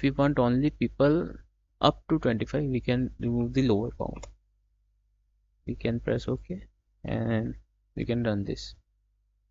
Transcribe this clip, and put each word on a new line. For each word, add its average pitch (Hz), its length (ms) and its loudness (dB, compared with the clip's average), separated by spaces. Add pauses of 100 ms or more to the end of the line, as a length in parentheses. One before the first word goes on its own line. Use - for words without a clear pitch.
we 143 80 4
want 139 280 2
only 127 320 4
people 147 600 2 (480)
up - 300 4
to 160 80 4
twenty-five, 123 460 0
we 127 160 0
can 123 300 0 (100)
remove 120 340 0
the 135 120 4
lower 113 320 2
bound. - 280 -6 (1400)
We 123 100 -6
can 120 240 -2
press - 280 -2
OK 180 380 -6 (380)
and 113 500 -2 (420)
we 113 80 -4
can 120 180 -2
run 104 220 0
this. - 300 -8 (760)